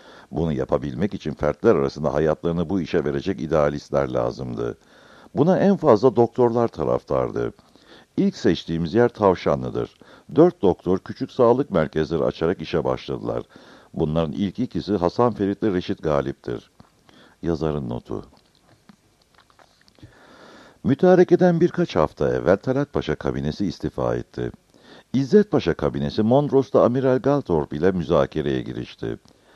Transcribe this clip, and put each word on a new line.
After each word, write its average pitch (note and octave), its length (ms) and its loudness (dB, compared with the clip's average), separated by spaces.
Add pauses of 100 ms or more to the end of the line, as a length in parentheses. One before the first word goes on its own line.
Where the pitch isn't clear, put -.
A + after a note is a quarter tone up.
(320)
Bunu D#2 220 -2
yapabilmek C2+ 600 -4
için D2+ 200 -8
fertler D2+ 420 2
arasında C#2 380 -2
hayatlarını D#2+ 560 -2
bu F#2+ 120 -2
işe D#2 240 -2
verecek C#2+ 360 -4
idealistler D2 680 0
lazımdı. A#1+ 680 -6 (580)
Buna E3 240 2
en F#3+ 180 2
fazla B2 380 4
doktorlar A#2 520 2
taraftardı. B1 840 -4 (640)
İlk F#3+ 200 -2
seçtiğimiz E2 560 -2
yer A#2+ 160 4
Tavşanlı'dır. C#2 800 0 (460)
Dört E3 260 4
doktor F2+ 380 0
küçük - 320 -10
sağlık B2 400 2
merkezleri D#2 520 -2
açarak D#2+ 380 -2
işe D#2 220 -4
başladılar. A#1 600 -6 (500)
Bunların D#2+ 380 -2
ilk G2 280 -6
ikisi G2+ 360 -4
Hasan G#2 380 0
Ferit G2 300 -4
ve G#2+ 100 0
Reşit F2+ 300 -4
Galip'tir. C2+ 680 -4 (720)
Yazarın D2+ 480 -4
notu. A1+ 360 -10 (2500)
Mütarekeden F3 800 4
birkaç F3 340 0
hafta D2 380 0
evvel C2 240 2
Talat C3 360 -4
Paşa D2 220 -2
kabinesi C#2 500 -4
istifa C2+ 500 -4
etti. A#1+ 360 -8 (640)
İzzet C#3 380 4
Paşa G2 220 2
kabinesi C#2+ 500 -2
Mondros'ta C3 600 4
Amiral B2+ 360 2
Galtorp G2+ 540 0
ile D#2+ 180 2
müzakereye C#2+ 680 0
girişti. A1+ 560 -10 (380)